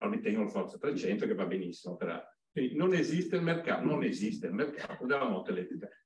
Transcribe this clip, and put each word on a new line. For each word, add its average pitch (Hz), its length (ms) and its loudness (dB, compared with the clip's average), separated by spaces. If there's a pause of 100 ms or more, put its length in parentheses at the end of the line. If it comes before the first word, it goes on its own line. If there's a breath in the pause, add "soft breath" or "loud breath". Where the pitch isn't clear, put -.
ritengo 110 320 2
il - 80 0
Forza - 280 -2
trecento - 480 0
che 104 80 2
va 92 120 0
benissimo, 90 500 -4
però. 85 260 -4 (300)
Quindi 127 240 0
non 185 180 4
esiste 170 440 2
il 170 60 2
mercato, - 420 0
non - 180 2
esiste 90 440 0
il 85 60 -2
mercato - 520 -4
della 135 180 2
moto 202 280 0
elettrica, - 360 -4 (180 loud breath)